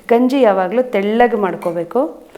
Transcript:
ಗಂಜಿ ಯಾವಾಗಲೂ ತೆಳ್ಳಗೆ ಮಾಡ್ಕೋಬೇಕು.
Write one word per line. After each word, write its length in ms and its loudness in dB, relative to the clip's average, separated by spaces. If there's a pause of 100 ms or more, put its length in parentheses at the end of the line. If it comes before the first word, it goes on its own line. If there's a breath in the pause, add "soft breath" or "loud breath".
ಗಂಜಿ 320 2
ಯಾವಾಗಲೂ 420 2
ತೆಳ್ಳಗೆ 540 0
ಮಾಡ್ಕೋಬೇಕು. 880 -4 (120 loud breath)